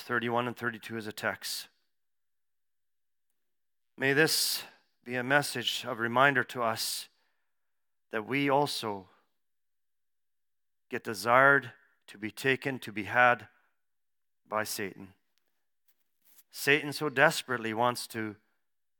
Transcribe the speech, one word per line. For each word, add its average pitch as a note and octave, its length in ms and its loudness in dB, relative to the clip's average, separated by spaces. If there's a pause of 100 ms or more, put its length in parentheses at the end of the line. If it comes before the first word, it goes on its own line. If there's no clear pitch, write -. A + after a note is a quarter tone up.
thirty-one A#2+ 440 -2
and A#2 80 -8
thirty-two A2+ 400 -8
as G#2+ 100 -8
a G#2+ 60 -8
text, - 560 -6 (2250)
may C3+ 160 2
this - 520 2 (400)
be B2 100 -8
a B2 100 -2
message C3 600 0
of B2 120 -6
reminder B2+ 460 4
to - 180 -8
us - 460 -4 (1040)
that A2 140 -6
we C#3 240 0
also A#2 560 -2 (1800)
get A#2+ 160 -8
desired B2 680 4 (380)
to - 100 -20
be G#2 140 -8
taken, C3 480 -2
to - 100 -12
be G2+ 140 -6
had A#2+ 420 4 (1040)
by G#2+ 160 -2
Satan. G2 500 -10 (1400)
Satan C#3+ 400 0
so D3+ 160 -4
desperately B2+ 640 2
wants A#2+ 360 -2
to A2 260 -8 (640)